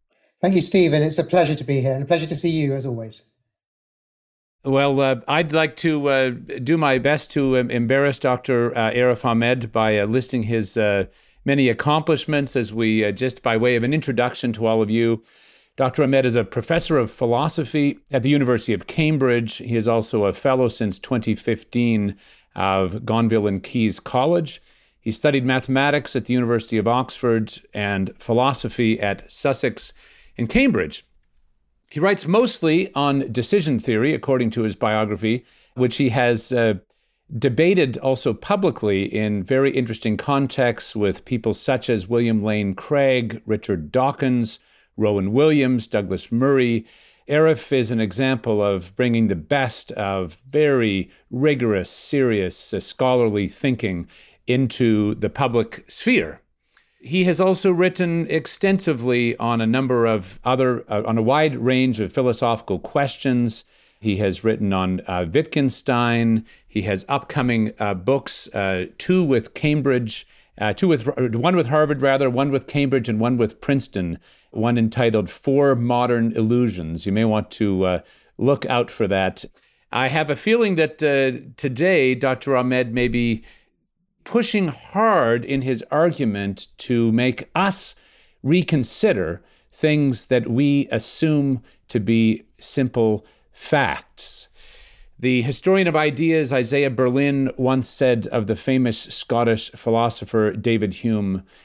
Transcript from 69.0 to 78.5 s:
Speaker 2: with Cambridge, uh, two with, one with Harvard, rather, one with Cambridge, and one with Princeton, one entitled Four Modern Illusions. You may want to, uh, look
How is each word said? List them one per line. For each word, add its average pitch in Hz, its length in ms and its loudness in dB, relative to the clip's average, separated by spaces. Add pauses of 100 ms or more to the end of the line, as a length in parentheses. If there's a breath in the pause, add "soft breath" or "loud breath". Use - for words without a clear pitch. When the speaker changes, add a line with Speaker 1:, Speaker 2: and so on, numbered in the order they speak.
Speaker 2:
with 127 320 0
Cambridge, 135 720 -2 (320 soft breath)
uh, 104 140 0
two 185 160 0
with, 127 180 0 (260)
one 147 220 0
with 151 140 2
Harvard, 147 340 2
rather, 135 260 2
one 135 220 0
with 135 160 -2
Cambridge, 135 420 0
and 107 100 0
one 120 160 2
with 117 260 -2
Princeton, 98 580 -2 (320 soft breath)
one 120 260 0
entitled 113 500 2
Four 139 460 2
Modern 120 600 0
Illusions. 110 720 0
You 98 60 0
may 110 120 2
want 107 240 0
to, 98 340 0
uh, 92 160 2 (380 soft breath)
look 131 300 0